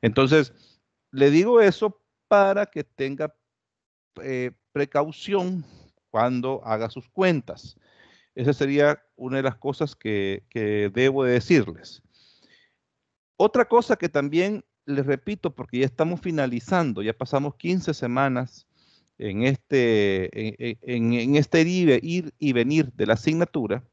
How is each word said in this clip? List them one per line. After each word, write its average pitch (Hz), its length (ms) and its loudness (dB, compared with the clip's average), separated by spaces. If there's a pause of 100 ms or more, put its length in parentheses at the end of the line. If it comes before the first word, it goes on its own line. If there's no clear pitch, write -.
Entonces, 135 520 2 (580)
le 139 180 4
digo 214 320 4
eso 202 400 0 (260)
para 202 380 2
que 151 180 -12
tenga, 139 520 -8 (880)
eh, 127 280 -6 (200)
precaución 165 920 -4 (460)
cuando 123 560 -2
haga 110 240 -4
sus 127 180 -16
cuentas. 170 720 -2 (560)
Esa 135 200 0
sería 143 500 0 (120)
una 127 220 -6
de 135 60 -2
las 135 140 -2
cosas 143 380 -6
que, 98 540 -4
que 104 420 -2
debo 135 320 0
de 123 100 2
decirles. 120 680 0 (1400)
Otra 214 280 4
cosa 214 300 2
que 165 140 -6
también 165 540 -2 (220)
les 139 200 -4
repito, 143 480 -4
porque - 240 -10
ya 131 80 2
estamos 160 340 -2
finalizando, 131 840 -2
ya 110 100 -2
pasamos 143 440 -4
quince 170 360 -4
semanas 127 720 -4 (540)
en 107 240 -4
este, 110 1200 0
en, 120 180 -8
en, 120 320 -2
en 120 220 0
este 151 260 2
ir, 170 400 2
ir 165 380 -6
y 143 140 -2
venir 135 400 0
de 104 120 -2
la 107 80 2
asignatura. 131 800 -2